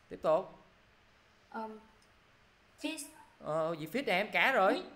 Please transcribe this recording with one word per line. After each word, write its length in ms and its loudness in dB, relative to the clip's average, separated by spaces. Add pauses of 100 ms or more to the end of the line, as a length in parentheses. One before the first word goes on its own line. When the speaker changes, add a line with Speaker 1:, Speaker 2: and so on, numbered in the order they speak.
Speaker 1:
Tiếp 140 -12
tục. 240 4 (1080)
Speaker 2:
Um, 240 -10 (1040)
fish. 240 -8 (340)
Speaker 1:
Ờ, 400 -2
gì 80 -8
fit 180 -4
nè 80 0
em, 200 0
cá 200 4
rồi. 200 6
Speaker 2:
Wish. 240 -4